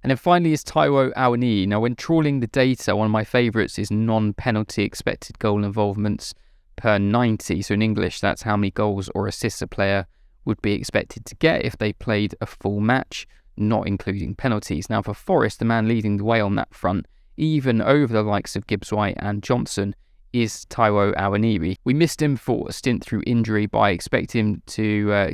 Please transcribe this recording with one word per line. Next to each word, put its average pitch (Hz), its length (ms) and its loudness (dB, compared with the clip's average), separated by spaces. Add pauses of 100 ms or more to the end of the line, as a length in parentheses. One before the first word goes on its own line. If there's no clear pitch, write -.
And 131 80 0
then 131 60 2
finally 175 360 4
is 147 100 -2
Taiwo 143 520 2
Awoniyi. 120 520 2
Now, 104 120 2
when 120 160 0
trawling 151 440 2
the 117 60 0
data, 127 500 2
one 107 120 2
of 107 40 2
my 110 120 2
favourites 113 560 0
is 104 100 -4
non-penalty 107 920 0
expected - 560 -6
goal 104 240 0
involvements 101 680 -2 (440)
per 107 240 2
ninety. 104 640 0
So - 100 -2
in 104 80 2
English, 101 380 0
that's - 240 -2
how 107 120 0
many 101 140 0
goals 98 460 -2
or 101 100 -2
assists - 380 -4
a 90 40 -8
player 98 380 0 (380)
would - 180 -2
be 104 120 0
expected - 520 -4
to - 120 -16
get 160 280 2
if 110 140 -4
they 107 120 0
played 104 480 -2
a 104 60 -4
full 104 360 -4
match, 120 440 -2 (320)
not 104 300 0
including 98 480 -4
penalties. 104 560 -4
Now, 110 100 0
for 104 140 -6
Forest, 131 420 0
the 117 80 -2
man 113 220 2
leading 107 300 0
the 101 60 -2
way 113 160 2
on 101 140 2
that - 180 -2
front, - 360 -2 (280)
even 135 460 2
over 139 320 4
the 107 80 4
likes 104 340 -2
of 104 120 -6
Gibbs 104 260 -4
White 104 240 0
and 101 240 -4
Johnson, 101 540 -2 (380)
is 117 320 -2
Taiwo 104 500 2
Awoniyi. 98 680 0
We 127 120 2
missed 160 260 2
him 143 140 2
for - 340 -2
a - 40 -10
stint - 300 -2
through - 220 -4
injury, 110 400 2
but 110 140 0
I 104 100 6
expect - 440 -2
him 107 340 0
to, 104 440 0
uh, 101 220 2